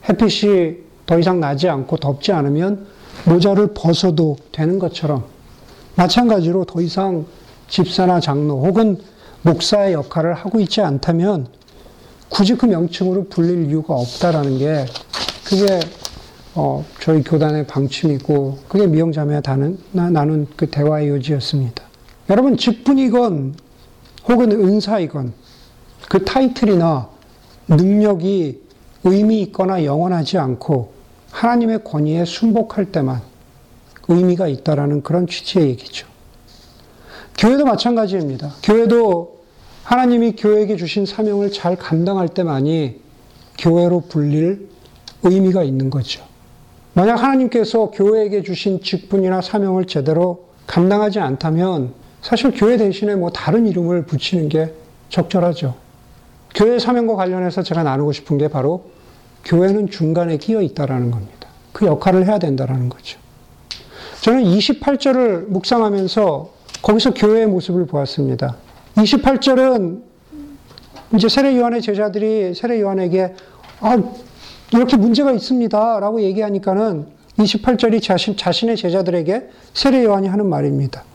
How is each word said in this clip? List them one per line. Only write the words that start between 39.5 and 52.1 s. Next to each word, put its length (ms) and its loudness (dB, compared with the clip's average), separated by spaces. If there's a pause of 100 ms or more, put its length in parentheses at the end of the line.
하나님이 520 2
교회에게 400 2
주신 300 -4
사명을 460 -2
잘 240 -2
감당할 540 -2
때만이 720 -2 (580)
교회로 440 2
불릴 680 -2 (540)
의미가 400 4
있는 260 -2
거죠. 340 -6 (680)
만약 300 2
하나님께서 680 0
교회에게 520 0
주신 380 -4
직분이나 600 -2
사명을 460 -2
제대로 600 -2 (180)
감당하지 520 2
않다면 720 -2 (280)